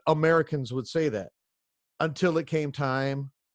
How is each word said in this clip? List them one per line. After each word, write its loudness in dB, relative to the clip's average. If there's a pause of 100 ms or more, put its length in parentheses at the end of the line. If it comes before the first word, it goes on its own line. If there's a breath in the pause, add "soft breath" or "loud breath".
Americans 2
would -4
say 0
that -4 (680)
until 0
it -4
came -2
time -2 (240)